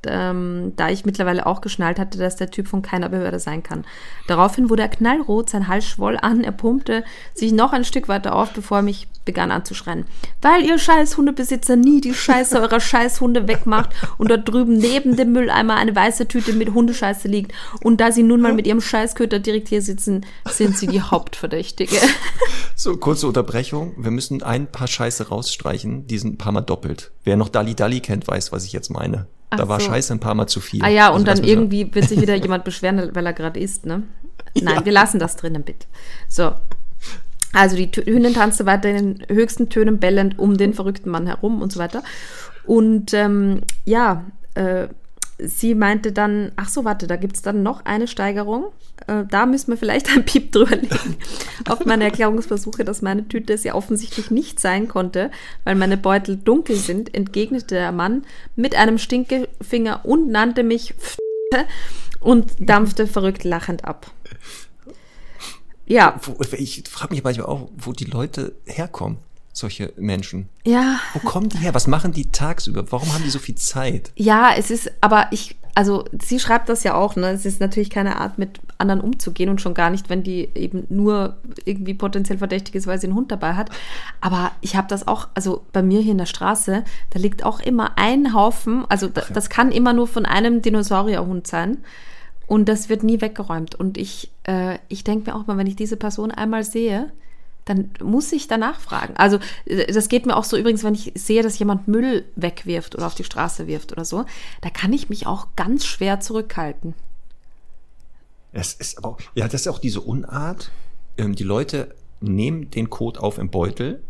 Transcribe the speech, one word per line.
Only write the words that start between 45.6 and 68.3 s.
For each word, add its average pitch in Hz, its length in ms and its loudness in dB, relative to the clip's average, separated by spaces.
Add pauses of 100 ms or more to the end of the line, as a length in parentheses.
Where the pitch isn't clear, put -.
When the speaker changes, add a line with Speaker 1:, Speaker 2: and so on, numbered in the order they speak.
Speaker 1:
meinte 214 360 2
dann, 208 460 0
ach 196 120 -4
so, 277 160 -2
warte, 202 220 -2
da 175 100 0
gibt's 196 240 -4
dann 208 220 -2
noch 247 220 -4
eine 214 220 -2
Steigerung. 208 600 -4 (400)
Äh, 208 220 -2
da 202 160 2
müssen 254 260 0
wir 233 60 -2
vielleicht 226 320 0
ein 269 160 4
Piep - 280 2
drüber 185 240 6
legen. - 400 -2 (200)
<laughs> - 320 -10
Auf 339 160 -2
meine 220 200 4
Erklärungsversuche, 208 800 0
dass 196 160 -6
meine 202 260 -2
Tüte 220 260 -2
es 214 100 -2
ja - 120 -4
offensichtlich 208 560 -4
nicht - 280 -2
sein 196 280 0
konnte, 185 440 -2 (320)
weil 190 120 0
meine 196 220 4
Beutel 196 400 2
dunkel 240 400 4
sind, 196 360 -4
entgegnete 202 600 -2
der 175 160 0
Mann 190 320 -2 (320)
mit 262 200 0
einem 220 220 6
Stinkefinger 247 1080 -2
und 302 240 4
nannte 233 340 2
mich 233 340 0
F-, - 200 -8 (1040)
und 233 380 6
dampfte 202 480 4
verrückt 190 360 0
lachend 170 420 -4
ab. - 220 -10 (1800)
Ja. 202 380 6
Speaker 2:
Wo, 131 120 -8 (220)
ich 127 320 -8
frag - 220 -10
mich 139 120 -4
manchmal 123 240 -4
auch, 139 300 -6
wo 123 140 -10
die - 140 -8
Leute - 480 -6 (120)